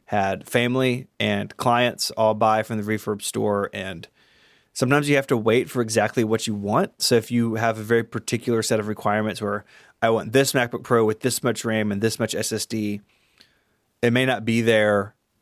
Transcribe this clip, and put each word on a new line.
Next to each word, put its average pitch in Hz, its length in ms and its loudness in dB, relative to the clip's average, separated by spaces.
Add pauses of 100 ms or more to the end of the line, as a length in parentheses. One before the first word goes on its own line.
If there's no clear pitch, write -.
had 98 420 -2
family 127 600 0 (120)
and 104 380 -2
clients 120 540 0
all 110 220 2
buy 110 300 2
from 113 180 -6
the - 20 -6
refurb 107 380 -4
store, 104 520 -2
and 95 340 -10 (640)
sometimes 143 360 2
you 143 80 4
have 135 100 0
to 127 100 2
wait 110 320 2
for 123 120 -2
exactly 110 420 0
what 110 240 -2
you 107 80 -4
want. 104 460 -2
So - 140 2
if 113 140 0
you 117 260 0
have 113 220 -2
a 110 60 -10
very 117 200 2
particular 117 580 -2
set 110 180 0
of 104 80 -6
requirements 107 540 -2
where 101 240 -4 (360)
I 113 80 4
want 110 220 0
this 135 220 4
MacBook 123 300 -2
Pro 117 220 4
with 107 160 0
this 123 220 -2
much 120 220 -2
ram 107 260 0
and 101 100 -4
this 110 180 0
much 113 140 -2
S - 180 -4
S 107 140 -4
D, 104 360 -6 (1000)
it 120 100 4
may 127 140 2
not 113 200 0
be 117 160 2
there, 107 540 4 (260)